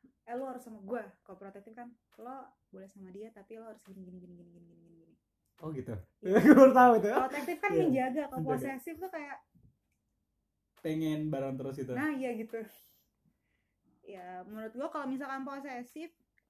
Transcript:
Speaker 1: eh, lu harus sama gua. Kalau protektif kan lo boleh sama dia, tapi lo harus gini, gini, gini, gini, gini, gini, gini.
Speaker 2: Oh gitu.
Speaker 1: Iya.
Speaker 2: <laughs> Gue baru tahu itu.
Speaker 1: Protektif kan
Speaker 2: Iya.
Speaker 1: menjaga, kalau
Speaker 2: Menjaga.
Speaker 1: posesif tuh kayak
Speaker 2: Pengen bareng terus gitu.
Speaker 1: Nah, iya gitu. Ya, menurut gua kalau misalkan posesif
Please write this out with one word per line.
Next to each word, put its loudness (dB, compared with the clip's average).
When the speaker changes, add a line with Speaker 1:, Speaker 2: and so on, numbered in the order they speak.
Speaker 1:
eh, -12
lu -6
harus -10
sama -16
gua. -6
Kalau -20
protektif -18
kan -18
lo -16
boleh -18
sama -20
dia, -16
tapi -20
lo -16
harus -18
gini, -20
gini, -18
gini, -20
gini, -20
gini, -20
gini, -20
gini. -20
Speaker 2:
Oh -8
gitu. -8
Speaker 1:
Iya. 2
Speaker 2:
<laughs> 2
Gue 12
baru 12
tahu 10
itu. 0
Speaker 1:
Protektif -2
kan 0
Speaker 2:
Iya. 2
Speaker 1:
menjaga, 0
kalau -10
Speaker 2:
Menjaga. -2
Speaker 1:
posesif -8
tuh -10
kayak -14
Speaker 2:
Pengen -2
bareng -2
terus -8
gitu. -6
Speaker 1:
Nah, -2
iya -4
gitu. -8
Ya, -14
menurut -12
gua -4
kalau -6
misalkan -6
posesif -10